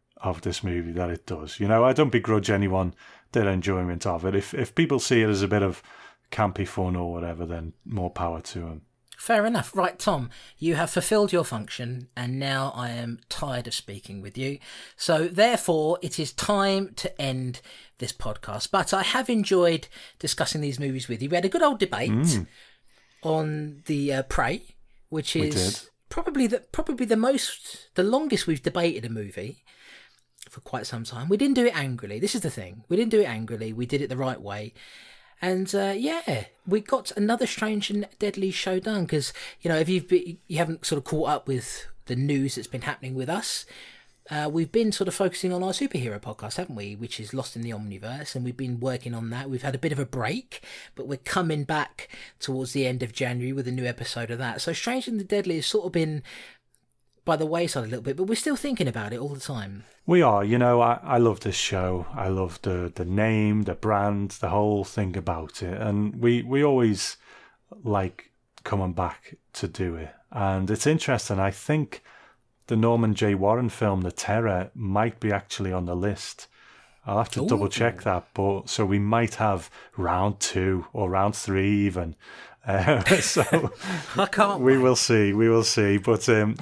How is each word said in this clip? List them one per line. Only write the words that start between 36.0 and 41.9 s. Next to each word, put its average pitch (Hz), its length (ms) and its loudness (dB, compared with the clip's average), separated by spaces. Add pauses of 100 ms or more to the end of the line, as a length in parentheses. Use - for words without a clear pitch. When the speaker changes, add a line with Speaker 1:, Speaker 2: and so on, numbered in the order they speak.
Speaker 2:
we 202 140 2
got 240 360 -2
another 226 300 2
strange 214 440 -2
and 202 160 -2 (140)
deadly 196 320 0
show 185 260 -2
done. 196 280 0
'Cause, 147 260 0 (280)
you - 80 -4
know, 160 100 2
if 156 100 2
you've 180 200 2
be-, 175 380 2
you 156 120 -2
haven't 165 280 -2
sort 151 120 0
of 135 60 -4
caught 156 260 0
up 147 180 0
with - 380 -4 (200)